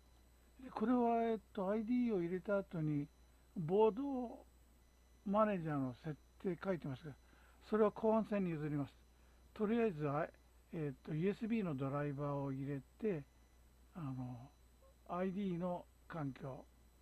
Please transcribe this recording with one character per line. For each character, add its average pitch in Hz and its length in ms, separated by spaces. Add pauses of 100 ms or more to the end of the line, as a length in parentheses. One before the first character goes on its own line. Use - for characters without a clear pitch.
(640)
で、 254 60
こ - 160
れ 240 80
は、 233 300
え 226 120
っ 214 40 (140)
と、 190 160
ア 208 60
イ 226 80
デ 214 80
ィ 247 160
ー 220 80
を 180 60
入 170 80
れ 185 100
た 202 200
後 185 220
に、 151 260 (480)
ボ 196 340
ー - 60
ド 254 500 (800)
マ 208 200
ネ 214 80
ー 180 80
ジ 160 60
ャ 160 40
ー 147 60
の 127 260
設 156 120 (260)
定 175 220
書 190 100
い 165 60
て - 80
ま 131 80
す - 120
が、 135 60 (560)
そ 214 80
れ 220 60
は 208 80
後 220 220
半 220 160
戦 202 140
に 175 80
譲 156 160
り 147 80
ま 143 120
す。 - 60 (600)
と 214 120
り 226 140
あ 226 60
え 220 60
ず、 151 160
あ-、 143 200 (460)
え 151 200
っ - 20 (100)
と、 - 80
ユ 160 160
ー - 40
エ - 60
ス 226 80
ビ 226 140
ー - 20
の 160 120
ド 135 140
ラ 143 160
イ 147 80
バ 143 120
ー 143 100
を 139 160
入 135 140
れ 139 160 (180)
て、 180 240 (720)
あ 180 60
の、 127 480 (600)
ア 180 140
イ 190 80
デ 190 100
ィ 185 140
ー - 20
の 180 280 (220)
環 147 260
境 139 320 (360)